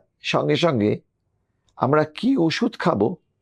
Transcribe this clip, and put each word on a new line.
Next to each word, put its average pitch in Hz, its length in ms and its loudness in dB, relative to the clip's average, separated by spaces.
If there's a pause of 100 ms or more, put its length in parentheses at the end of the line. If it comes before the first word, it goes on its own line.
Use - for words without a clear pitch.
(200)
সঙ্গে 147 360 0
সঙ্গে 135 440 2 (760)
আমরা 151 280 2
কি 247 320 -2
ওষুধ 165 420 -2
খাবো, 160 380 0 (260)